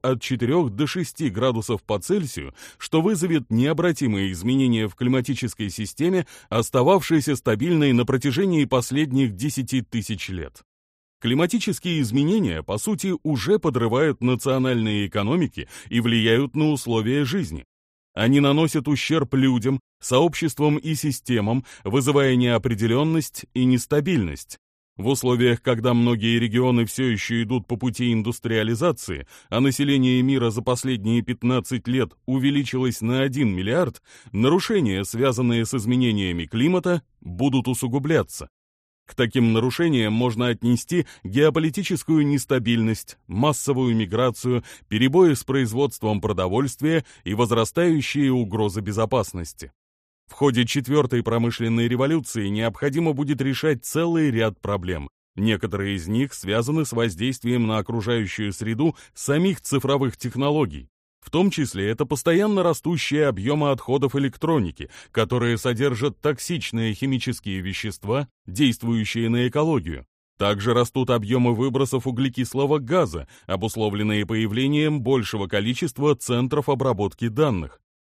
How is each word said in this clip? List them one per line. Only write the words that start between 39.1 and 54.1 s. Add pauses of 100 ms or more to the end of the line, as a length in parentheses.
таким
нарушениям
можно
отнести (160)
геополитическую
нестабильность, (100)
массовую
миграцию, (240)
перебои
с
производством
продовольствия (180)
и
возрастающие
угрозы
безопасности. (560)
В
ходе
четвертой
промышленной
революции
необходимо
будет
решать
целый